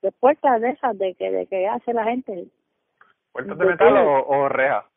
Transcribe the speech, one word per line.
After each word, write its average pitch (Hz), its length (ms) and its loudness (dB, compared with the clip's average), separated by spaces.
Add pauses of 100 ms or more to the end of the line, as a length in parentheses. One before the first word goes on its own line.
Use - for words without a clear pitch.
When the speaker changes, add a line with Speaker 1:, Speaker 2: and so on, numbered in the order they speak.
Speaker 1:
dos 196 180 -2
puertas 262 400 2
de 240 100 0
esas 240 280 -4
de 190 160 -2
que, 190 160 -6
de 185 160 -4
que 190 200 -4
hace 240 280 -4
la 226 100 -2
gente. 226 400 -6 (880)
Speaker 2:
¿Puertas 131 240 -10
de 175 80 0
Speaker 1:
¿De 185 60 4
Speaker 2:
metal 156 240 4
Speaker 1:
qué? - 60 4
Speaker 2:
o, 139 280 2
o 139 220 0
reja? 131 340 0 (120)